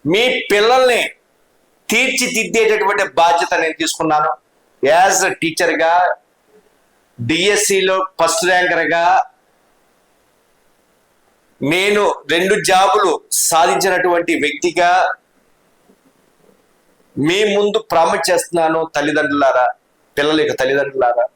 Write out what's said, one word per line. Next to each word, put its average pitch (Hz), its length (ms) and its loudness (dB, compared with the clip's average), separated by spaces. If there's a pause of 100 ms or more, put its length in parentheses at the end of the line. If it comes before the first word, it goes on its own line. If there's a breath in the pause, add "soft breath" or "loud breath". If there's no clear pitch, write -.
మీ 233 460 0
పిల్లల్ని 226 580 2 (800)
తీర్చిదిద్దేటటువంటి 214 1120 -2 (100)
బాధ్యత 170 460 2
నేను 160 120 -2
తీసుకున్నాను. 156 580 -2 (560)
As 185 420 2
a 165 60 -4
టీచర్గా, 165 800 0 (1040)
డిఎస్సిలో 190 880 0 (180)
ఫస్ట్ 165 200 -2
ర్యాంకర్గా, 175 800 2 (2500)
నేను 185 520 0 (160)
రెండు 185 240 0 (100)
జాబులు 190 560 2 (120)
సాధించినటువంటి 175 1000 0
వ్యక్తిగా 170 760 0 (2000)
మీ 202 380 0
ముందు 208 220 0
ప్రామిస్ 170 520 0
చేస్తున్నాను 165 680 -2
తల్లిదండ్రులారా, 143 720 0 (500)
పిల్లల 151 220 0
యొక్క 147 200 -2
తల్లిదండ్రులారా 131 760 -2